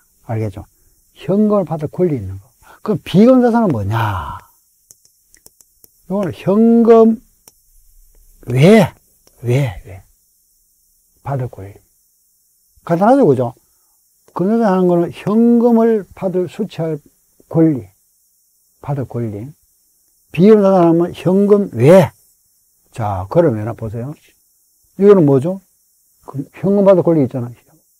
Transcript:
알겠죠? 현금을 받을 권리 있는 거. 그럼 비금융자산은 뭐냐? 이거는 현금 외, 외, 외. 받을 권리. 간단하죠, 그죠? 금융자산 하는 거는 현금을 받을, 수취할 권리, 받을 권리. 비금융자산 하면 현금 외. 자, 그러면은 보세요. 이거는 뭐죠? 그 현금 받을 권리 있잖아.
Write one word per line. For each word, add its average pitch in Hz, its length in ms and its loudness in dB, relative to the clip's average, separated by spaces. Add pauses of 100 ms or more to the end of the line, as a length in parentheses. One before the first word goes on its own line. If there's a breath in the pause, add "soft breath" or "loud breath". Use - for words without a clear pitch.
(240)
알겠죠? 110 400 -8 (500)
현금을 208 500 -2
받을 160 240 -8
권리 175 280 -4
있는 95 240 -10
거. - 80 -20 (340 soft breath)
그럼 214 220 -4
비금융자산은 233 640 2
뭐냐? 101 680 -6 (1700)
이거는 180 280 -6
현금 226 880 4 (1200)
외, 156 460 4 (500)
외, 120 440 -4
외. 95 160 -20 (1200)
받을 131 260 -8
권리. 98 260 -18 (1080)
간단하죠, 214 420 0
그죠? 123 280 -2 (800)
금융자산 214 380 -2
하는 180 160 0
거는 170 240 -2
현금을 226 920 0 (120)
받을, 185 320 -6
수취할 165 500 -8 (500)
권리, 156 380 0 (960)
받을 139 240 -8
권리. 117 480 -12 (800)
비금융자산 190 560 4
하면 170 260 0
현금 196 600 0
외. 147 360 4 (800)
자, 101 400 -8
그러면은 117 460 -2
보세요. 117 380 -12 (840)
이거는 196 280 6
뭐죠? 147 340 -2 (680)
그 135 280 -12
현금 196 300 0
받을 185 180 4
권리 165 220 0
있잖아. 120 260 -8 (500)